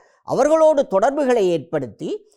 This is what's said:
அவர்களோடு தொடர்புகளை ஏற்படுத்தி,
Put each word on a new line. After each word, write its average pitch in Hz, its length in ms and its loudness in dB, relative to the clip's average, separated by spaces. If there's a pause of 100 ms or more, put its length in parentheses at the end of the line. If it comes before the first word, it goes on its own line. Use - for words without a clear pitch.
(220)
அவர்களோடு 302 640 2
தொடர்புகளை 247 600 0
ஏற்படுத்தி, 156 880 -8